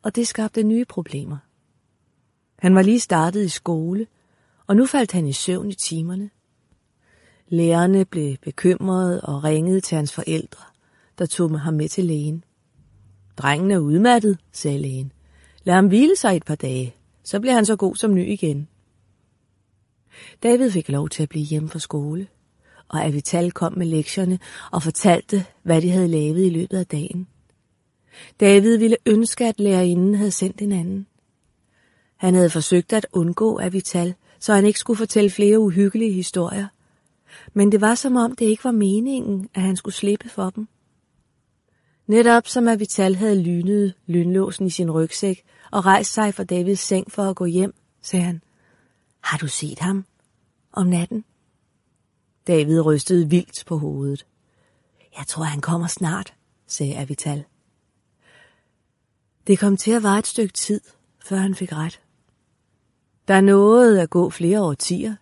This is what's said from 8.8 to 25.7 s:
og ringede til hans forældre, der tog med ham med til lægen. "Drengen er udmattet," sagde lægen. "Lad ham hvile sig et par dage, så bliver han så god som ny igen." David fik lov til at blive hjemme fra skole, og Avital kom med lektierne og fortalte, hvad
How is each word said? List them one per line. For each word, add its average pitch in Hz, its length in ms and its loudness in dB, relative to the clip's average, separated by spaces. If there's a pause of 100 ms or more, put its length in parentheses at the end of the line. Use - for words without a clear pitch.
og 143 220 -8
ringede 160 380 0
til - 140 -6
hans 147 180 -4
forældre, - 500 -8 (540)
der 180 80 -4
tog 160 260 -2
med 156 80 -4
ham 160 140 -4
med 151 160 -2
til 185 160 -2
lægen. 156 380 -4 (920)
"Drengen 147 340 0
er 196 60 2
udmattet," 196 640 4 (120)
sagde 143 280 -6
lægen. 135 320 -8 (520)
"Lad 180 120 2
ham 202 120 6
hvile 262 280 6
sig 208 200 0
et 156 100 -4
par 151 100 -4
dage, 127 400 -6 (280)
så - 160 -6
bliver 247 140 0
han 226 120 4
så 214 100 2
god 190 200 -2
som 214 180 0
ny 185 160 0
igen." 151 380 -2 (1800)
David 240 280 4
fik 180 180 -4
lov 143 200 -2
til - 140 -4
at 147 60 -4
blive 151 160 -4
hjemme 156 240 -4
fra 160 100 -12
skole, 156 480 -8 (600)
og 156 180 -4
Avital 170 460 -2
kom - 260 -4
med 180 80 -2
lektierne 180 540 -2 (320)
og 156 120 -2
fortalte, 175 640 0 (180)
hvad 165 180 2